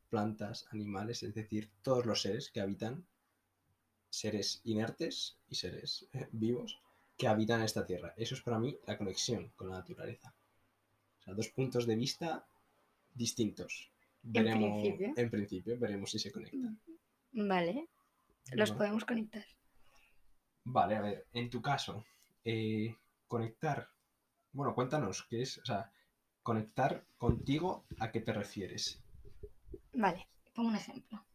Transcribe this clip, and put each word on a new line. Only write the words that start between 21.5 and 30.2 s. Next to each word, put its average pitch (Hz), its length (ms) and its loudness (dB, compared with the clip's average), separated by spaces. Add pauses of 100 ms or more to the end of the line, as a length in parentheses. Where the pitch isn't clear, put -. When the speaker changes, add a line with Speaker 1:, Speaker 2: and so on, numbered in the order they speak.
Speaker 1:
caso, 110 420 0 (400)
eh, 110 520 0 (320)
conectar, 120 600 -2 (640)
bueno, 131 240 0
cuéntanos, 127 480 0
¿qué 117 180 -2
es? - 180 -4
O - 60 -12
sea, 104 260 -2 (520)
conectar 113 640 2 (120)
contigo, 139 680 0 (140)
¿a 113 120 -2
qué 110 100 -2
te 113 120 -2
refieres? - 680 -6 (920)
Speaker 2:
Vale, 190 340 2 (260)